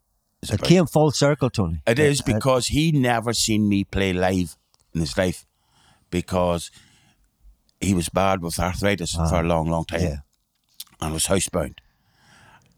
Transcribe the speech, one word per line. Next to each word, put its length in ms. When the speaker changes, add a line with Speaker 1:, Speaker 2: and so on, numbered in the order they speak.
Speaker 1:
is 80
Speaker 2:
It 60
Speaker 1:
about. 120
Speaker 2:
came 180
full 260
circle, 380
Tony. 380
Speaker 1:
It 120
is 220
Speaker 2:
It, 80
it 60
Speaker 1:
because 320
he 240
never 420
seen 340
me 160
play 300
live 420
in 80
his 160
life 280
because 600
he 120
was 160
bad 320
with 180
arthritis 580
Speaker 2:
Ah, 100
Speaker 1:
for 140
a 20
long, 260
long 160
time 160
Speaker 2:
yeah. 160
Speaker 1:
and 120
was 140
housebound. 480